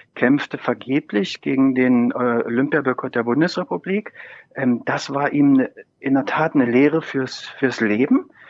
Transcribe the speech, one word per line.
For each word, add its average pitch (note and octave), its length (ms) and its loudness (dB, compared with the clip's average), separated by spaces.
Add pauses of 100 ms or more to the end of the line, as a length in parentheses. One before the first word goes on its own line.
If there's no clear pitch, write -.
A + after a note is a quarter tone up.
(140)
kämpfte C3+ 440 0
vergeblich C#3 800 -4
gegen C3+ 340 0
den, B2 360 2
äh, - 40 -6
Olympiaboykott B2 1000 -2
der A#2+ 80 0
Bundesrepublik. F3 920 -2 (420)
Ähm, B2 300 -2
das C#3+ 300 -6
war C#3 180 -2
ihm C#3+ 220 4
ne, C3 160 2 (300)
in C3+ 140 -2
der C3+ 120 0
Tat D#3 280 -2
eine C3+ 120 2
Lehre C#3+ 340 4
fürs, - 460 -6 (120)
fürs B2 220 -2
Leben. A#2 480 2 (220)